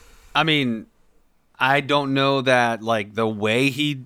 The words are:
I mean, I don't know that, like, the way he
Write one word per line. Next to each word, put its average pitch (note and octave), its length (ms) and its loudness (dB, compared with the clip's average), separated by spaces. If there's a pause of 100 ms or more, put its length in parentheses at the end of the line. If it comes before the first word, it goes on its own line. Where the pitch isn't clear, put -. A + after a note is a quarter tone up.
(340)
I C#3+ 100 2
mean, C3 420 -2 (720)
I C3+ 220 2
don't C#3 340 -2
know C#3 280 2
that, A#2+ 400 2
like, G#2+ 320 -2
the A2+ 140 0
way A2 420 0
he C#3 360 -4